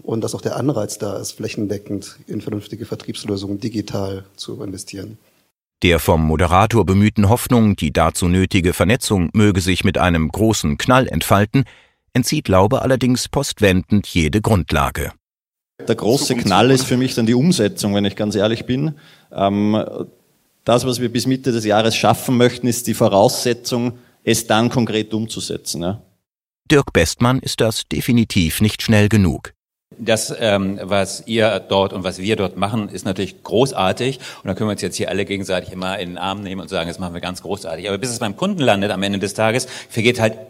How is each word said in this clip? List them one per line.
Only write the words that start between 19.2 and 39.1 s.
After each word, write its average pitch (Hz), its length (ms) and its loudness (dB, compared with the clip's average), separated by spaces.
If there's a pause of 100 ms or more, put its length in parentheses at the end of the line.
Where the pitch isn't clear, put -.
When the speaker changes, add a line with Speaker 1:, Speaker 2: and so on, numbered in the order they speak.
Speaker 3:
Ähm, 101 500 2 (840)
das, 120 200 2
was 123 140 -2
wir 120 100 -2
bis 117 180 -2
Mitte 131 260 0
des 113 100 -2
Jahres 107 320 4
schaffen 113 400 2
möchten, 120 320 4
ist 117 200 -2
die 113 60 -2
Voraussetzung, 120 1080 2 (260)
es 113 220 0
dann 113 220 2
konkret 107 440 -2
umzusetzen, - 680 -6
ja. 95 200 -4 (680)
Speaker 2:
Dirk 139 220 2
Bestmann 120 440 2
ist - 240 -4
das 113 260 0
definitiv 110 720 0
nicht 107 220 0
schnell 104 260 4
genug. - 460 2 (460)
Speaker 4:
Das, 110 400 0
ähm, 98 420 0
was 95 460 -2
ihr 110 320 2
dort 98 340 0
und 95 100 -6
was 90 140 -4
wir 101 180 0
dort 95 220 -2
machen, 101 320 -4
ist 98 160 -12
natürlich 95 380 -6
großartig. 113 760 0
Und - 300 -14
da 92 80 -4
können 107 140 -4
wir - 20 -2
uns 98 100 -6
jetzt 92 140 -6
hier 104 140 -4
alle 98 160 -2
gegenseitig 95 460 -6
immer 92 280 -6
in 90 100 -8
den 87 80 -12
Arm 98 240 -6
nehmen 95 200 -10
und 78 80 -14
sagen, 85 180 -4
das 82 100 -10
machen 90 160 -8
wir 87 80 -10
ganz 90 220 -10
großartig. 87 440 -8
Aber 98 120 -4
bis 123 100 -6
es 117 80 -8
beim 110 180 -6
Kunden 185 280 -2
landet 104 260 2
am 95 140 -4
Ende 98 160 -2